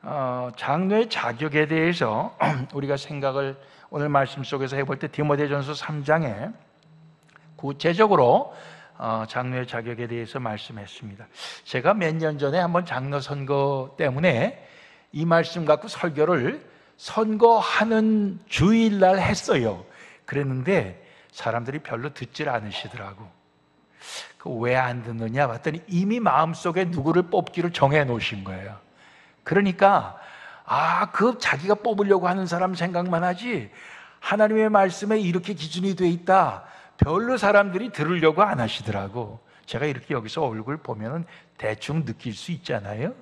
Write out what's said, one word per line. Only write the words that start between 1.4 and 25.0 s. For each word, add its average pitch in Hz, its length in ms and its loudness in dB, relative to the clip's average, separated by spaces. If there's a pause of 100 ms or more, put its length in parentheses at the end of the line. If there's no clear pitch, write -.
대해서 160 720 0
<clears throat> 139 340 -2
우리가 139 240 -2
생각을 139 600 -4 (340)
오늘 147 180 -2
말씀 139 340 2
속에서 135 340 -4
해볼 139 220 -2
때, - 80 -6
디모데전서 143 680 -2
삼 147 300 -8
장에 147 460 0 (1040)
구체적으로, 165 1000 4 (420)
어, 113 300 -4
장로의 127 400 -6
자격에 117 400 -8
대해서 117 320 -8
말씀했습니다. 104 880 -12 (380)
제가 131 280 2
몇 165 220 0
년 156 240 -2
전에 143 200 0
한번 175 260 0
장로 139 340 -6
선거 139 760 -4
때문에 151 680 0 (440)
이 151 140 -4
말씀 165 400 2
갖고 151 220 2
설교를 160 760 0 (320)
선거하는 220 1500 2
주일날 196 720 4
했어요. 127 680 0 (400)
그랬는데 131 800 -2 (260)
사람들이 117 480 -6
별로 127 340 -8
듣질 147 360 -8
않으시더라고. 101 800 -8 (1080)
그 - 100 -12
왜 123 260 0
안 123 280 0